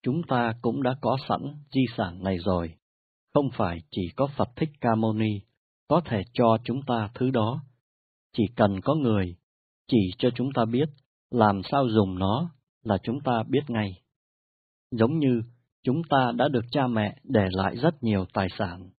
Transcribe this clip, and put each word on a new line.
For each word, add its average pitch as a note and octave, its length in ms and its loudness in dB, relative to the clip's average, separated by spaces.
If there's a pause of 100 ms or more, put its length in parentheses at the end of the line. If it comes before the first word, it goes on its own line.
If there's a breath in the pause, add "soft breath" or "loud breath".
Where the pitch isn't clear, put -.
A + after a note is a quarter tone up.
Chúng D3 260 -2
ta A#2+ 340 2
cũng B2+ 200 -2
đã C3 180 0
có B2+ 180 0 (100)
sẵn F#2+ 120 0 (340)
di C3+ 60 2 (160)
sản F#2 260 -4
này F#2 160 0
rồi. E2+ 360 -2 (600)
Không C#3+ 220 4
phải E2+ 220 -2 (120)
chỉ G2+ 120 -4 (140)
có C#3+ 200 0
Phật - 200 0
Thích D#3+ 120 -2 (120)
Ca A#2 180 2
Mâu A2 140 0
Ni G#2+ 280 -2 (480)
có D#3+ 120 4 (100)
thể G#2 120 -2 (100)
cho B2 120 2 (200)
chúng B2+ 220 -4
ta A2+ 280 -2
thứ B2+ 160 0
đó. B2 320 0 (760)
Chỉ A#2 60 2 (140)
cần G2+ 240 2
có C#3 140 0
người G#2 420 0 (520)
chỉ B2+ 100 4 (200)
cho B2+ 160 2
chúng D3+ 200 -4
ta B2 100 2
biết B2 240 0 (420)
làm G#2+ 300 4 (100)
sao C#3 180 2
dùng G2 300 2
nó A2+ 320 0 (320)
là G2+ 200 0
chúng B2 180 -6
ta A#2+ 280 -2
biết C#3+ 220 -2
ngay. G#2 320 -4 (880)
Giống A#2+ 280 2
như B2 240 2 (400)
chúng C#3+ 260 -2
ta B2+ 280 2
đã C3 120 2
được A#2 220 0
cha C#3 160 0
mẹ A2 380 -2
để G#2+ 260 2
lại F#2+ 260 -2
rất D3 260 0
nhiều G2+ 300 0
tài G2 160 0 (100)
sản F#2 400 -6